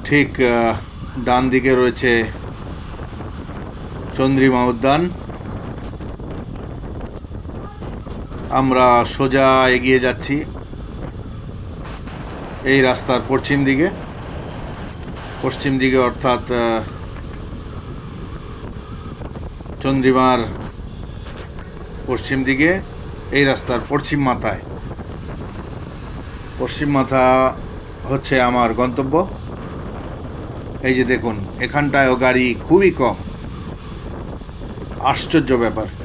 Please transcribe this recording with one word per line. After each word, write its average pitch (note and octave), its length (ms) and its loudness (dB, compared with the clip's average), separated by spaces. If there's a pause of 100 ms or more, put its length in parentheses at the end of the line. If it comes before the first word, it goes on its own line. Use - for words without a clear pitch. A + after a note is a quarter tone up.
ঠিক, C#3+ 260 4 (100)
আহ, A#2 360 4 (480)
ডান B2 260 4
দিকে C3 240 4
রয়েছে B2 500 4 (1900)
চন্দ্রিমা C3+ 500 4
উদ্যান। C3+ 460 2 (3500)
আমরা B2+ 540 6
সোজা C3 640 6
এগিয়ে B2+ 320 6
যাচ্ছি B2+ 440 0 (2250)
এই C3+ 160 6
রাস্তার B2+ 480 4
পশ্চিম C3+ 360 2
দিকে, C#3 240 4 (1500)
পশ্চিম C3+ 360 0
দিকে C3 200 4
অর্থাৎ, B2 540 2
আহ, A#2 300 2 (3000)
চন্দ্রিমার C3 580 6 (1700)
পশ্চিম C3 380 0
দিকে, D3+ 360 4 (500)
এই C#3 140 4
রাস্তার B2 340 2 (100)
পশ্চিম C#3+ 340 0
মাথায়। A2 380 0 (2000)
পশ্চিম C3+ 300 0
মাথা C3 680 6 (500)
হচ্ছে C3+ 380 2
আমার B2 320 4
গন্তব্য। C3+ 540 2 (1500)
এই C3 120 4
যে B2+ 100 4
দেখুন, A#2 320 2 (240)
এখানটায়ও C3+ 560 4
গাড়ি B2+ 380 4 (100)
খুবই F#3 260 8
কম, A2+ 260 2 (1800)
আশ্চর্য C3 540 2
ব্যাপার। A2 320 2 (180)